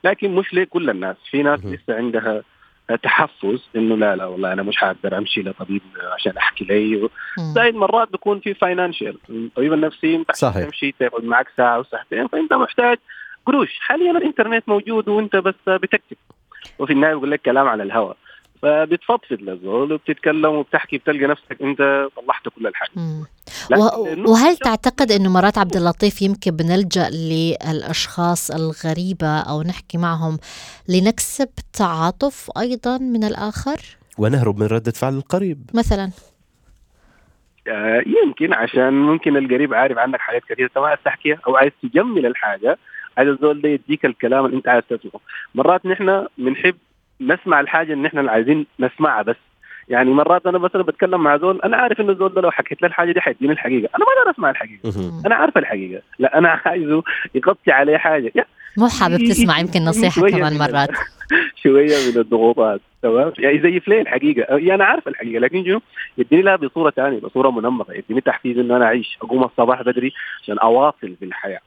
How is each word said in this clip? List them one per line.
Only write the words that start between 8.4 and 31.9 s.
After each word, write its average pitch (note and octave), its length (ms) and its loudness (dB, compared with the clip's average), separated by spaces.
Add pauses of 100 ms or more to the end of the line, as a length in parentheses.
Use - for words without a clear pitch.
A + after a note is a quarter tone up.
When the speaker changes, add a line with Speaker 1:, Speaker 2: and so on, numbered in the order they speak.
Speaker 1:
فاينانشال، F3+ 640 -2 (120)
الطبيب A#2 440 -2
النفسي D#3 420 0
أنت D#3+ 160 -2
عشان B2 200 2
Speaker 2:
صحيح. F2+ 140 -2
Speaker 1:
تمشي C#3 340 -6
تقعد A#2+ 240 -2
معك A#2+ 240 0 (100)
ساعة A#2+ 220 2
وساعتين، B2 480 -6
فأنت D#4 260 -2
محتاج A#3+ 440 2 (480)
قروش. C4 240 2 (100)
حاليًا F4 320 0
الإنترنت A#3 580 0
موجود G#3+ 400 0
وأنت G#3 260 0
بس F#3 200 0 (120)
بتكتب، - 500 -2 (640)
وفي C#3 140 -2
النهاية D#3 200 4
بيقول C#3+ 180 -4
لك D3 100 -4
كلام C3+ 260 2
على G#2+ 160 -2
الهواء، G2 340 -4 (440)
فبتفضفض D#3 800 0
للزول G2 520 -4
وبتتكلم D#3 520 -2
وبتحكي، D3+ 520 -2
بتلقى D3 300 -2
نفسك - 340 -6
أنت C#3 540 0
طلعت B2+ 400 -6
كل A2+ 120 -8
الحاجة. - 280 -8
Speaker 3:
مم. D#3 300 -8 (460)
Speaker 1:
لكن G#3 100 6
Speaker 3:
وه-، A3+ 260 0
Speaker 1:
النقطة F#3+ 240 0
Speaker 3:
وهل B3+ 200 6
Speaker 1:
الشخص E4 80 0
Speaker 3:
تعتقد B3+ 520 0
إنه F#3+ 180 2
مرات، F#3 280 4
عبد F#3+ 180 0
اللطيف، F#3 460 0
يمكن G3 300 0
بنلجأ E3+ 580 0
للأشخاص D#3+ 1400 -2
الغريبة D#3+ 880 -4
أو D3+ 220 -4
نحكي E3+ 360 -6
معهم D#3+ 400 -2 (520)
لنكسب G#3+ 600 0 (240)
تعاطف F3+ 840 -2